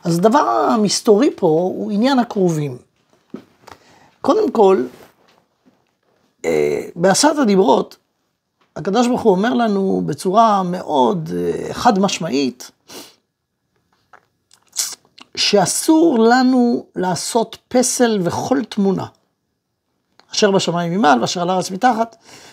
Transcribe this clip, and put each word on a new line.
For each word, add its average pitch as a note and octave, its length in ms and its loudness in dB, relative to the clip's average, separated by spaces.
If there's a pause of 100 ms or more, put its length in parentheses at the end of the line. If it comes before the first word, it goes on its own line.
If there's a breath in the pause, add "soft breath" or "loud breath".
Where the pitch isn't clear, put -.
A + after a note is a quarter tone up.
אז E3+ 140 0
הדבר D4 540 2
המסתורי G#3+ 640 2
פה F#3+ 100 -2
הוא F#3 460 -2
עניין B3 260 0
הכרובים. D#3 600 -2 (1400 soft breath)
קודם E4 300 0
כל, G3+ 340 2 (1600)
אה, D2+ 520 0
בעשרת F#3+ 420 2
הדיברות, G#3+ 580 2 (800)
הקדוש G3 300 -2
ברוך A#3+ 140 -2
הוא A3 120 2
אומר G#3+ 220 0
לנו G3 520 -2
בצורה G3 560 0
מאוד, E3+ 720 -2
אה, F3 400 -6
חד A3 240 2
משמעית, D3+ 720 -4 (2750 loud breath)
שאסור D#4 840 2
לנו B3 680 2 (100)
לעשות F#3 640 -4 (100)
פסל A#3+ 540 0
וכל A#3 460 -2
תמונה, G2 380 -2 (1300)
אשר G#3 180 2
בשמיים E3+ 420 -2
ממעל D3 280 4
ואשר F3 220 -4
על F3 80 -2
הארץ F3+ 200 -2
מתחת, A3+ 460 -2 (360 loud breath)